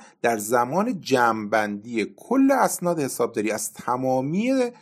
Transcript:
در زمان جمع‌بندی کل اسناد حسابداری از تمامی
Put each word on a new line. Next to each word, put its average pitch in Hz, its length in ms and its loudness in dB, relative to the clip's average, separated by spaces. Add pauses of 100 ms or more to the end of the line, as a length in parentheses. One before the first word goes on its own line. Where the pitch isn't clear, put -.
(220)
در 117 160 2
زمان 127 640 0
جمع‌بندی 110 1160 0
کل 269 340 2
اسناد 180 480 0
حسابداری 117 520 -2
از 110 220 -6
تمامی 131 800 -2 (300)